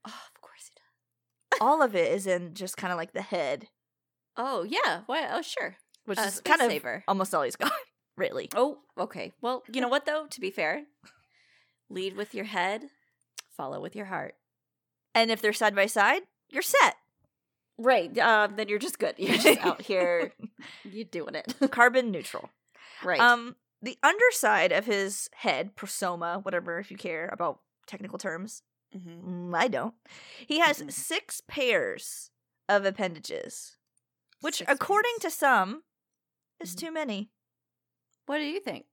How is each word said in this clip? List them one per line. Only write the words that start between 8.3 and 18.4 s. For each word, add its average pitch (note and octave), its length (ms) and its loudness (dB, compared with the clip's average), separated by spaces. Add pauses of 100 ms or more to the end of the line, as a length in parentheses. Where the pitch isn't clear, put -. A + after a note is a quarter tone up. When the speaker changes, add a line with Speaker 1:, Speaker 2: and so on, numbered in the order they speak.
Speaker 1:
Oh, C#4 220 2 (180)
okay. F#3 460 -6
Well, B3 220 -4 (100)
you B3+ 80 -2
know B3 60 0
what, C#4+ 180 0
though? D4+ 240 -2
To - 100 -14
be F#3+ 120 -4
fair, F3+ 320 -2 (1040)
lead F#3+ 260 -6
with G#3 200 -8
your G3 100 -6
head, G#3 440 -2 (600)
follow C#3+ 320 -8
with D#3+ 140 -10
your G#3 100 -10
heart. F3 300 -8 (800)
Speaker 2:
And A3+ 160 4
if A3 100 -2
they're G#3+ 100 2
side G#3 240 2
by G3+ 120 4
side, A#3+ 340 4 (260)
you're - 140 -4
set. A#4+ 360 6 (840)
Speaker 1:
Right. G#3+ 400 4
Um, G#3+ 360 4